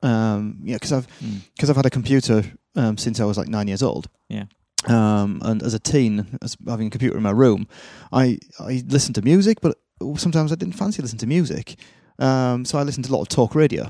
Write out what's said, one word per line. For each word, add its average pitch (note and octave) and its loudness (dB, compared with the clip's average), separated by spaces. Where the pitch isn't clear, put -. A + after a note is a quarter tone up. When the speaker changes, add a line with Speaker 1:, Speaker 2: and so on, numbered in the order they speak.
Speaker 1:
um, G#2+ 0
yeah, A2+ -6
'cause D3+ -6
I've, B2+ -2
Speaker 2:
Mm. G#2 -8
Speaker 1:
'cause C#3+ 0
I've C#3+ 6
had C3+ 4
a B2+ 6
computer, A#2 2
um, A2 0
since A2+ -4
I A2+ 0
was, G2+ -2
like, G2+ -4
nine G#2 -2
years G2 -2
old. - -2
Speaker 2:
Yeah. G#2 -10
Speaker 1:
Um, G#2 2
and A2 -2
as A#2 -2
a A2 -2
teen, G#2+ 0
as - -10
having A2 -4
a - -4
computer A2+ -2
in G#2+ -2
my G2+ 2
room, A2 4
I, B2+ 2
I B2+ -6
listened C3+ 0
to G#2 -2
music, F#3+ 4
but - -2
sometimes D#3 0
I E3 -2
didn't F3+ -8
fancy G3 -4
listening A2+ -8
to A2+ -6
music. C#3+ -2
Um, B2+ 2
so D3+ -4
I C#3+ 0
listened C#3 -6
to B2+ -4
a C3 0
lot - 0
of - -8
talk A#2+ 2
radio. C#3 2